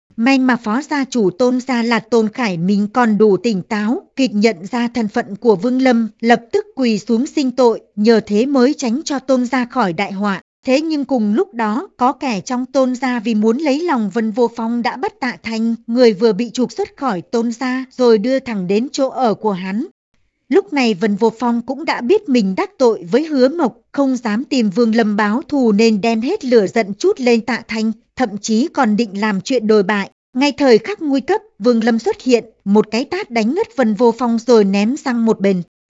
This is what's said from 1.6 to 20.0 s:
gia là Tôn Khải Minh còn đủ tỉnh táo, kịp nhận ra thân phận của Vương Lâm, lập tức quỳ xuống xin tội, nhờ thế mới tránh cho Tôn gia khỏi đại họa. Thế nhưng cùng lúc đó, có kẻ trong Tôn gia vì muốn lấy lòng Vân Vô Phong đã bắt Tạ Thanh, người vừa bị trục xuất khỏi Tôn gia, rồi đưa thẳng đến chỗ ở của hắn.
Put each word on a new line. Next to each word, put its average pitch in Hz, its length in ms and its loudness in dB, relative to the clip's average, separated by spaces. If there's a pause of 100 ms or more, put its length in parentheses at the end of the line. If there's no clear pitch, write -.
gia 240 220 -4
là 233 160 0
Tôn 220 300 0
Khải 208 300 -4
Minh 202 340 0
còn 226 260 2
đủ 208 180 6
tỉnh 190 260 -2
táo, 220 400 -4 (140)
kịp 262 160 0
nhận 208 240 2 (140)
ra 240 240 -4
thân 226 140 -2
phận 202 280 -6
của 220 200 2
Vương 247 260 -2
Lâm, 233 260 2 (120)
lập 233 200 2 (120)
tức 415 140 -2 (100)
quỳ 233 220 0
xuống 240 280 -2
xin 277 240 -2
tội, 240 300 2 (160)
nhờ 214 300 4
thế 208 200 2
mới 277 280 2
tránh 254 300 -4
cho 277 140 -4
Tôn 254 280 0
gia 247 180 -2
khỏi 233 280 -2
đại 196 200 -6
họa. 196 300 -4 (240)
Thế 262 140 2
nhưng 311 240 -2
cùng 220 300 0
lúc 381 200 -2
đó, 233 420 -4
có 254 160 2
kẻ 254 280 -6
trong 254 260 -6
Tôn 262 280 0
gia 247 260 -4
vì 220 140 -2
muốn 226 240 2
lấy 302 220 0
lòng 254 340 -2
Vân 226 160 -2
Vô 233 260 0
Phong 233 260 -4
đã 247 140 -4
bắt 320 240 -8
Tạ 247 220 -6
Thanh, 226 320 -2 (120)
người 233 260 4
vừa 220 200 2
bị 214 180 -4
trục 254 220 -4
xuất - 240 -6
khỏi 208 260 -4
Tôn 233 300 -4
gia, 254 380 -6
rồi 240 280 4
đưa 254 200 0
thẳng 220 280 -6
đến 220 260 0
chỗ 269 160 -2
ở 226 260 0
của 214 180 -2
hắn. 190 340 -6 (640)